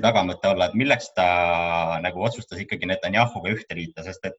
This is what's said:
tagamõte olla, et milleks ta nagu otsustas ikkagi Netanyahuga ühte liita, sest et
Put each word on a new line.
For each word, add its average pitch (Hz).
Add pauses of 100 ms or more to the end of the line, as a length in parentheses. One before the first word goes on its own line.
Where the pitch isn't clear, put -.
tagamõte 98
olla, 95
et 92
milleks 131 (100)
ta 92 (800)
nagu 90
otsustas 110
ikkagi 87
Netanyahuga 95
ühte 104
liita, 82
sest 92
et -